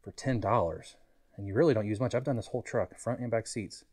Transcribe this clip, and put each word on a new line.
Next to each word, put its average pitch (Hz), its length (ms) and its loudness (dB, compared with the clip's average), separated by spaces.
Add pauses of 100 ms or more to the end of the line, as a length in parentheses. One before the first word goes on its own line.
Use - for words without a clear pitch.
for 101 100 -12
ten 127 280 0
dollars, 101 560 0 (400)
and 101 100 -8
you 98 80 -4
really 143 200 6
don't 104 120 2
use 104 140 0
much. 120 140 0
I've 123 100 0
done 139 120 0
this 110 120 -4
whole 120 140 -4
truck, - 360 -2
front 120 220 -4
and 123 100 -4
back 113 160 0
seats. - 460 -8